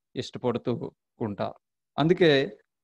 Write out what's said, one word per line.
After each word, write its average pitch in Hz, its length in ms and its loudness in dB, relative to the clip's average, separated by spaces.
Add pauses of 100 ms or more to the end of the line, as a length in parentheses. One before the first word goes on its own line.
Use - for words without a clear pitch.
(160)
ఇష్టపడుతూ 120 760 -4 (280)
ఉంటారు. 107 340 -6 (440)
అందుకే, 160 600 4 (240)